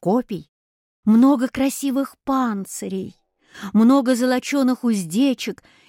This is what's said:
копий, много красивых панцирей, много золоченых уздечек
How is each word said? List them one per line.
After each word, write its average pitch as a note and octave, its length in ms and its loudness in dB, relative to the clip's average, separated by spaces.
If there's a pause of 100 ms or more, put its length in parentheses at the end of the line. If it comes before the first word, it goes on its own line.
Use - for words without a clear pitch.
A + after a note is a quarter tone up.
копий, F#3+ 500 -4 (540)
много B3 440 4
красивых C4+ 760 -4
панцирей, G3+ 920 -6 (560)
много B3 440 4
золоченых B3+ 680 -2
уздечек A3 800 -2 (260)